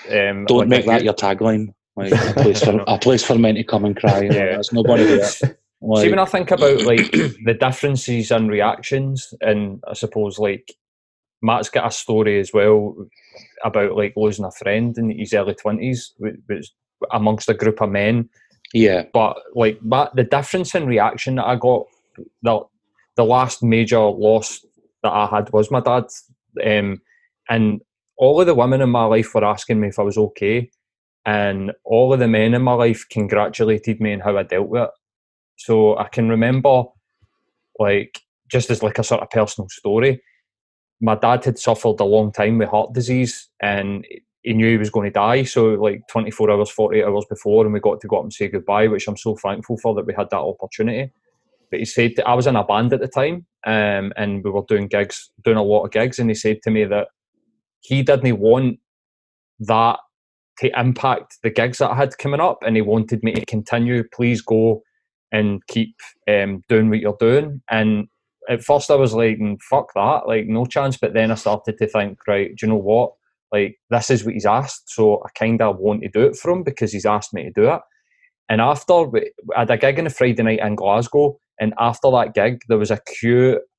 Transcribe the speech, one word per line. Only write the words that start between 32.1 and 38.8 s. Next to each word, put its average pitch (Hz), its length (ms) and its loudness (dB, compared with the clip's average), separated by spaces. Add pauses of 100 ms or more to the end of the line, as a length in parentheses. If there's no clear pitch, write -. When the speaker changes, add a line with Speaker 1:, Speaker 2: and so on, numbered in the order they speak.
Speaker 1:
of 127 60 2
the 120 60 2
men 113 280 2
in 123 80 0
my 127 100 2
life 117 380 0
congratulated 107 920 -2
me 107 140 -2
on 98 60 -8
how 101 180 0
I 95 60 -2
dealt 92 240 -2
with 120 160 -2
it. - 60 -4 (680)
So 110 420 2
I 104 100 -6
can 113 220 -2
remember, 127 540 2 (920)
like, 101 400 0 (320)
just 123 200 -2
as, 113 120 -2